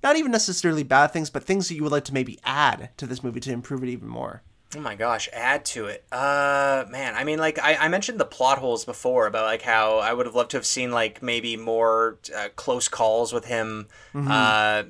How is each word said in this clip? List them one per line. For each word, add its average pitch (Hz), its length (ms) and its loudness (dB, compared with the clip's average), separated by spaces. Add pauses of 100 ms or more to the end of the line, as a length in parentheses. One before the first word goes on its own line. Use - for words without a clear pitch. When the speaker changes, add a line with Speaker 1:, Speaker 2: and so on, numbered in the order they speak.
Speaker 1:
Not 285 140 4
even 294 160 0
necessarily 175 500 0
bad 139 300 6
things, 156 180 -4
but 135 140 -8
things 190 240 0
that 170 80 -6
you 151 80 -4
would 147 80 0
like 143 140 2
to 135 80 -8
maybe 131 300 -2
add 131 540 0
to 143 80 -10
this 123 180 -8
movie 120 160 -6
to 131 120 -6
improve 127 300 -6
it 123 60 -4
even 120 200 -8
more. 117 340 -10 (320)
Speaker 2:
Oh 147 60 -12
my 113 160 -8
gosh, 113 360 -2
add 131 340 0
to 113 200 -6
it. 101 240 -10
Uh, 139 800 2
man, 127 240 -6
I 117 80 -2
mean, 151 160 -2
like, 156 220 -2
I, 151 160 4
I 156 120 2
mentioned 202 300 -2
the - 60 2
plot 135 340 2
holes 120 260 -2
before 123 440 0
about, 110 160 0
like, 110 180 -2
how 110 360 4
I 110 140 0
would 123 140 0
have 113 80 -10
loved 120 160 2
to 143 60 -6
have 117 100 -4
seen, 127 240 -2
like, 113 320 -2
maybe 117 340 -2
more, 113 640 2 (180)
uh, 104 200 -6
close 123 320 -2
calls 113 440 2
with 120 120 -2
him, 110 420 -4 (260)
Speaker 1:
Mm-hmm. 143 160 -4
Speaker 2:
uh, 107 600 4